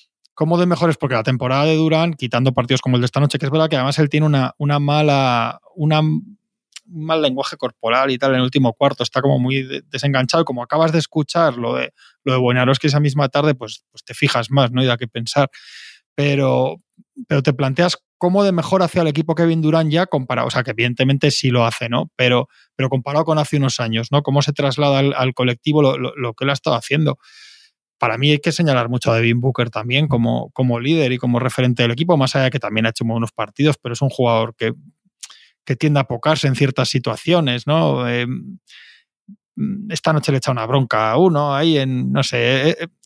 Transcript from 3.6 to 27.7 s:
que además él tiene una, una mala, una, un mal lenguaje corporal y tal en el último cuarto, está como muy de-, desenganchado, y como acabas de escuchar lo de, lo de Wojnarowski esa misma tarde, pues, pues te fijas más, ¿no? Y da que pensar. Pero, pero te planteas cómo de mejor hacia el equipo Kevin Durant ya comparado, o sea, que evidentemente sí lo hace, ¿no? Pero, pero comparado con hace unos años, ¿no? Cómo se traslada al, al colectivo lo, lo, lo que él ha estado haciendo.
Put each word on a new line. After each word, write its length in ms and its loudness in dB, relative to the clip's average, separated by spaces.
que 80 0
además 240 0
él 80 4
tiene 180 2
una, 320 0
una 220 0
mala, 800 2
una, 240 2
un 380 -2
mal 360 -2
lenguaje 340 -2
corporal 540 -2
y 80 -2
tal 140 2
en 60 2
el 40 2
último 300 2
cuarto, 320 0
está 160 -2
como 180 2
muy 240 -2
de-, 240 -10
desenganchado, 560 0
y 20 2
como 200 -6
acabas 260 0
de 80 2
escuchar 580 0
lo 200 -4
de, 160 -6
lo 80 0
de 80 2
Wojnarowski 480 2
esa 100 2
misma 300 0
tarde, 260 2
pues, 380 -12
pues 120 -20
te 100 -14
fijas 360 -2
más, 220 2
¿no? 100 0
Y 40 2
da 100 2
que 100 -8
pensar. 420 -2
Pero, 640 0
pero 160 0
te 80 4
planteas 460 -2
cómo 240 2
de 100 4
mejor 300 0
hacia 200 0
el 60 2
equipo 280 -2
Kevin 260 2
Durant 300 2
ya 140 2
comparado, 420 -2
o 20 -4
sea, 140 -2
que 80 -6
evidentemente 580 2
sí 200 -2
lo 140 2
hace, 240 -2
¿no? 280 -4
Pero, 320 2
pero 140 -4
comparado 360 -2
con 140 0
hace 200 0
unos 200 0
años, 320 -4
¿no? 120 2
Cómo 200 0
se 100 -2
traslada 460 0
al, 160 2
al 200 -2
colectivo 480 0
lo, 160 2
lo, 180 -6
lo 180 -6
que 100 -8
él 60 0
ha 40 0
estado 200 -2
haciendo. 440 -2